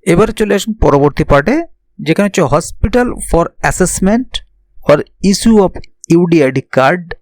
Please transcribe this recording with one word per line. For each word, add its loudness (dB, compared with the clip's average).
এবার 2
চলে 0
আসুন -4
পরবর্তী 0
পার্টে, 2
যেখানে 0
হচ্ছে 0
hospital -2
for 0
assessment -2
or 6
issue 2
of -2
ইউডিআইডি 2
card 0